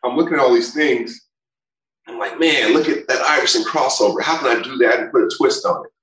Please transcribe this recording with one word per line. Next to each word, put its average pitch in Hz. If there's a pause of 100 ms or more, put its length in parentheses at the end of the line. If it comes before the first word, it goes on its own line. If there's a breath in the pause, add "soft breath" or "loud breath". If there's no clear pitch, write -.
I'm 127
looking 165
at 147
all 127
these 117
things. 131 (880)
I'm -
like, -
"Man, 147
look 156
at 151
that 131
Iverson 151
crossover. 117
How 160
can 131 (100)
I -
do -
that 117
and -
put 127
a -
twist -
on -
it? - (120)